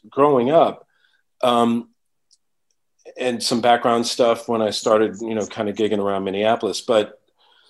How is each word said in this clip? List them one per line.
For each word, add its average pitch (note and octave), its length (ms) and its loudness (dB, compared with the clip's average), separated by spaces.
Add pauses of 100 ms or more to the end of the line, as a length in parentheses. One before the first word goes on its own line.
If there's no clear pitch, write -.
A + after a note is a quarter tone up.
growing C3+ 420 2
up, C#3+ 360 2 (560)
um, A#2+ 480 0 (1300)
and B2 240 -4
some A#2+ 180 -2
background A#2 460 2
stuff A#2 420 0
when A2+ 140 0
I G#2+ 80 0
started, G#2+ 500 0
you A2+ 140 -6
know, G#2 120 -2
kind G#2 220 -6
of G2 80 -6
gigging G#2 220 0
around G2 260 -2
Minneapolis. G2+ 560 -2
But, G#2+ 400 -2 (500)